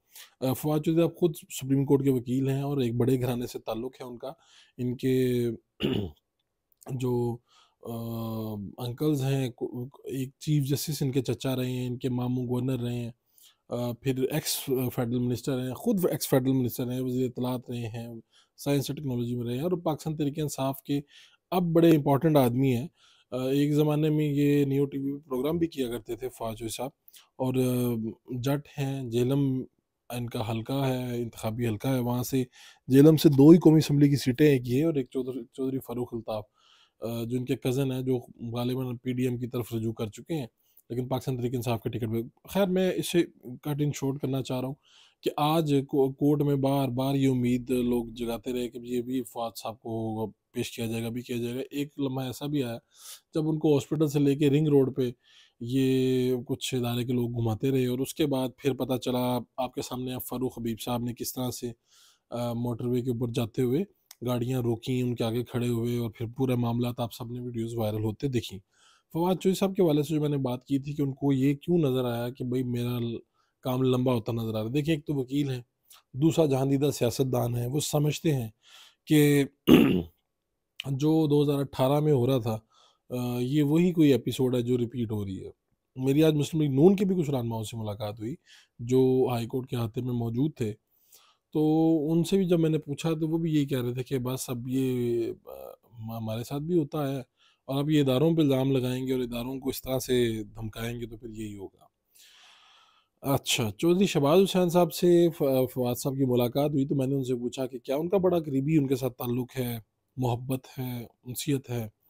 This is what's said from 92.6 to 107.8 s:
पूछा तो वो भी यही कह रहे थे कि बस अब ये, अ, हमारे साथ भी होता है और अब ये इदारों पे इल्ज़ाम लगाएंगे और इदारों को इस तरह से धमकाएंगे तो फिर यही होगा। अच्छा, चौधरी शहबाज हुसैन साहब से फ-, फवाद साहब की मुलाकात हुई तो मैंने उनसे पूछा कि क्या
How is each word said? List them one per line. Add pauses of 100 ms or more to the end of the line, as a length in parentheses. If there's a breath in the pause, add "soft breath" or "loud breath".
पूछा
तो
वो
भी
यही
कह
रहे
थे
कि
बस
अब
ये, (260)
अ, (180)
हमारे
साथ
भी
होता
है (420 soft breath)
और
अब
ये
इदारों
पे
इल्ज़ाम
लगाएंगे
और
इदारों
को
इस
तरह
से
धमकाएंगे
तो
फिर
यही
होगा। (1300 soft breath)
अच्छा,
चौधरी
शहबाज
हुसैन
साहब
से
फ-,
फवाद
साहब
की
मुलाकात
हुई
तो
मैंने
उनसे
पूछा
कि
क्या